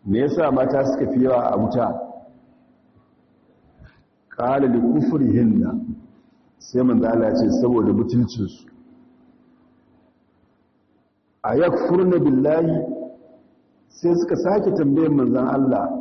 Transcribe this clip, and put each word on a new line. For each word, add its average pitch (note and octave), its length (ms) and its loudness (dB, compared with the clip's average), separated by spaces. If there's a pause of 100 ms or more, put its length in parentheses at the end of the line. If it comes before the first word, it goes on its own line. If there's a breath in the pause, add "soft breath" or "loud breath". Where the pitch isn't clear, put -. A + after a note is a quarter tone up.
Me G2+ 160 0
yasa C#3+ 300 0
mata C3 360 0
suka C3+ 260 -2
fi B2 80 0
yawa B2 320 2
a G2+ 60 -2
wuta? A2 280 -2 (2500 soft breath)
Qala, C3+ 300 0
"Li A#2+ 140 2
kufrihinna." A#2+ 920 2 (880)
Sai - 240 -2
manzo A2+ 260 2
Allah A2+ 200 0
ya G#2 60 0
ce, G#2+ 160 0 (100)
"Saboda A#2 320 2
butulcinsu." A2+ 760 -2 (2750)
"A A2 140 -4
yakfurna F3 640 0
billahi?" D3+ 580 0 (1120)
Sai E3+ 260 -2
suka E3+ 220 0
sake G3 380 0
tambayar D#3 360 2
manzon B2+ 380 0
Allah, C3 360 0 (160)